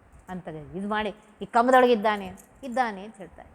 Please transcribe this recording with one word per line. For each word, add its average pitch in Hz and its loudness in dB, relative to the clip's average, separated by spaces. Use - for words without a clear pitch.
ಅಂತ 180 -12
ಇದು 156 -10
ಮಾಡಿ, 214 -4
"ಈ - -8
ಕಂಬದೊಳಗಿದ್ದಾನೆ, 220 4
ಇದ್ದಾನೆ" 226 -4
ಅಂತ 220 -18
ಹೇಳ್ತಾರೆ. - -20